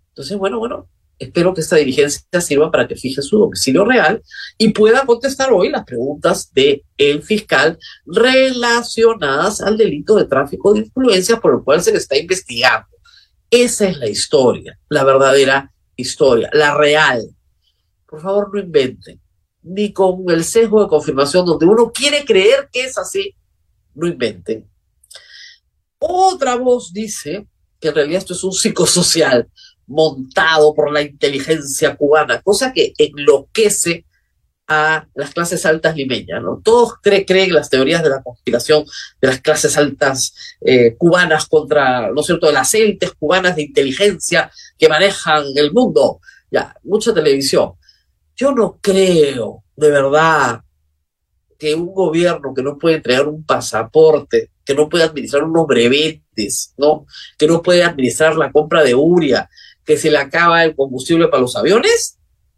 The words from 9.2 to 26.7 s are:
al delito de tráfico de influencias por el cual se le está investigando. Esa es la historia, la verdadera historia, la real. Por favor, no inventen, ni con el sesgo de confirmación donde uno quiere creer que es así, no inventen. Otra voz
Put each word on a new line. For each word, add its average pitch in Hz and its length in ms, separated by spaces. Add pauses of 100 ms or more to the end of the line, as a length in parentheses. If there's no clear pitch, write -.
al 214 160
delito 170 380
de 190 120
tráfico - 460
de 214 80
influencias 226 600
por 151 120
el 113 120
cual 160 180
se 220 80
le 196 80
está 139 180
investigando. 127 680 (640)
Esa 240 380
es 170 80
la 120 120
historia, 117 720 (120)
la 143 140
verdadera 135 680 (240)
historia, 123 560
la 147 220
real. 147 600 (720)
Por 156 140
favor, 196 320
no 202 80
inventen, 147 600 (420)
ni 202 300
con 185 360
el 165 160
sesgo 214 380
de 196 60
confirmación 147 580
donde 156 180
uno 226 260
quiere 285 360
creer 226 440
que 247 140
es 254 140
así, 196 360 (600)
no 160 120
inventen. 110 640 (1300)
Otra 359 580
voz 247 360